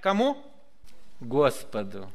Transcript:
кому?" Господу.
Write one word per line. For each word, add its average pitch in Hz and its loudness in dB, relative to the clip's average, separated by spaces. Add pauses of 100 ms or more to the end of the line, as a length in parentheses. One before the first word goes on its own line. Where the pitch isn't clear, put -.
кому?" 233 4 (760)
Господу. 107 2